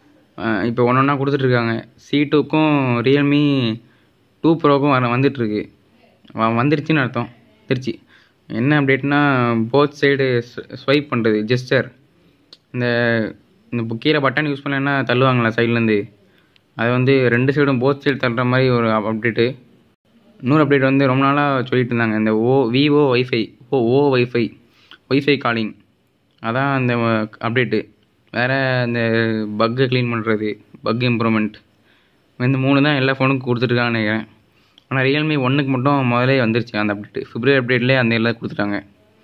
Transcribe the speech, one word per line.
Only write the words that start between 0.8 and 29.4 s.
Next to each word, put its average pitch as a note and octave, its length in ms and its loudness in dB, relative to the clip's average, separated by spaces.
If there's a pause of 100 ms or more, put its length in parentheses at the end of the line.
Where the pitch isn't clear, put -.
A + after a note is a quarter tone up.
ஒண்ணொண்ணா C3+ 220 2
கொடுத்துட்டு C#3 280 -2
இருக்காங்க. A#2 520 0
சி - 260 -2
டூக்கும் D3+ 500 0 (320)
Realme C#3 760 2 (600)
டூ D#3+ 160 2
ப்ரோக்கும் C#3+ 320 2
வர, B2 280 0
வந்துட்டு C3+ 220 0
இருக்கு. G#2+ 320 -4 (640)
வ-, A2+ 220 0
வந்துருச்சுன்னு D3+ 440 0
அர்த்தம். A#2+ 300 -4 (380)
வந்துருச்சு. B2+ 260 -4 (540)
என்ன C3 340 0
அப்டேட்னா, C#3 400 0 (500)
both C#3+ 200 2 (100)
side C3+ 400 2
sw-, - 440 -14
ஸ்வைப் D3 240 0
பண்றது, A2 340 0
ஜெஸ்டர். B2 480 -2 (800)
இந்த, B2 140 -4 (840)
இந்த A#2+ 120 -4
பு-, A2+ 140 -6
கீழே D3+ 220 0
பட்டன் C#3 280 0
யூஸ் C#3 160 -6
பண்ணலன்னா C#3 400 -2
தள்ளுவாங்களா B2 520 2
சைட்லேருந்து, A2+ 560 0 (640)
அது A#2 160 -2
வந்து B2+ 380 2
ரெண்டு B2 240 2
சைடும் C#3 280 0
both C#3 220 0
side C#3 140 0
தள்ளுற B2 280 -2
மாதிரி B2+ 240 2
ஒரு A#2 220 0
அப்-, G#2+ 160 0
அப்டேட்டு. A2+ 500 -2 (840)
இன்னொரு D3 220 2
அப்டேட் C#3 180 2
வந்து C#3 240 2
ரொம்ப C3 200 2
நாளா C#3+ 360 0
சொல்லிட்டு B2 340 -2
இருந்தாங்க, A2 220 0
இந்த G#2+ 200 0
ஓ-, A#2+ 340 2
Vivo D3 400 2
Wi-Fi, B2 460 -2 (120)
ஓ, C#3 100 0
ஓ C3 380 2
Wi-Fi, A#2+ 400 -2 (520)
Wi-Fi C#3 280 2
காலிங். A2+ 380 -4 (680)
அதான் C3 320 -2
அந்த, B2 200 0
அ, A2+ 360 -2 (100)
அப்டேட்டு. A#2 400 -2 (520)
வேற B2+ 560 0
இந்த A#2+ 120 -2 (580)